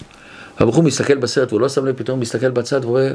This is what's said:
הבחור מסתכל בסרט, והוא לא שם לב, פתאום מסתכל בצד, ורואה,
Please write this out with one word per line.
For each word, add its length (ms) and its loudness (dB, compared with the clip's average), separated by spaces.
הבחור 260 4
מסתכל 320 2
בסרט, 340 0
והוא 120 0
לא 80 2
שם 160 -2
לב, 100 -2
פתאום 240 -4
מסתכל 300 -2
בצד, 360 -2
ורואה, 280 2